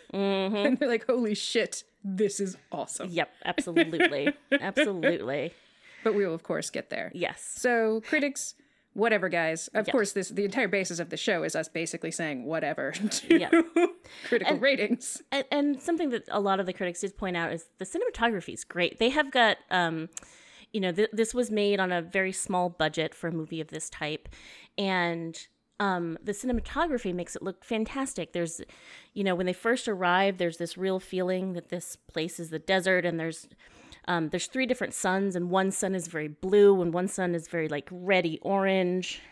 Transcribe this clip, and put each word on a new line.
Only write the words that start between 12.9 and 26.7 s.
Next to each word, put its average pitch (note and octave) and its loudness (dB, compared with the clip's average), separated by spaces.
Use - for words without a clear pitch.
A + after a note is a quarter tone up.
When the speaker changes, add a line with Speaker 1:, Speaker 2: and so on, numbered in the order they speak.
Speaker 2:
<laughs> F#3+ -2
to - 4
Speaker 1:
Yep. - 0
Speaker 2:
critical A#3+ 2
Speaker 1:
And C#4 0
Speaker 2:
ratings. A#3+ 0
Speaker 1:
And, C4+ 0
and C#4+ 2
something E4 0
that A#3 -2
a G#3 0
lot G3 2
of F#3+ 0
the F#3 -4
critics F3+ -4
did G3 -6
point F3+ -4
out E3+ -2
is E3+ -8
the F#3 -8
cinematography A#3+ -2
is - -12
great. - -2
They A3+ 4
have C#4+ 0
got, A3+ 6
um, E3 0
you A3 -4
know, F#3 0
th-, G#3 2
this A3 0
was A#3 0
made G3+ 2
on F#3 2
a F3 0
very F#3+ 0
small F3+ 0
budget D#3+ 0
for - -6
a E3 -2
movie D#3+ -6
of D#3 -6
this D#3 -10
type. - -6
And, E3+ 0
um, F3 -2
the G#3 -4
cinematography A#3+ -2